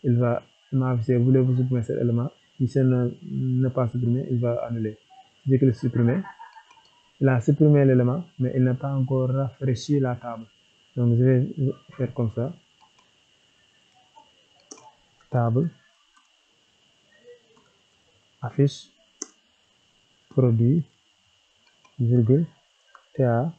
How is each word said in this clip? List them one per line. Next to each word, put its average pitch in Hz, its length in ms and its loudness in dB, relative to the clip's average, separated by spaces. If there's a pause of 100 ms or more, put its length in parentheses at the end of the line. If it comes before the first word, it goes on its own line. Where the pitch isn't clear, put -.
Il 120 160 2
va 120 240 0 (300)
m'afficher, 127 460 0
voulez-vous 127 400 2
supprimer 127 260 -2
cet - 180 -4
élément ? 120 300 -2 (260)
Si 131 100 0
c'est 135 160 0
ne, 123 280 0 (100)
ne 131 480 -2
pas 127 180 -2
supprimer, 123 440 -2
il 123 80 -2
va 120 260 -4
annuler. 113 320 -6 (480)
Je 135 120 2
clique 127 180 4
sur - 140 -14
supprimer. 123 340 0 (960)
Il 139 100 2
a 127 100 2
supprimé 147 460 4
l'élément, 127 380 2 (160)
mais 127 160 -2
il 127 80 2
n'a 127 100 2
pas 139 220 -6
encore 131 340 -2
rafraîchi 135 720 -4
la 127 160 -2
table. 117 300 -14 (500)
Donc, 120 240 2
je 123 40 4
vais 131 240 4 (500)
faire 123 180 -6
comme 117 180 -4
ça. 127 180 -6 (2750)
Table. 123 400 -2 (2750)
Affiche. - 460 -2 (1400)
Produit. 127 540 2 (1160)
Virgule. 123 480 2 (680)
T 135 100 -2
A. 123 360 0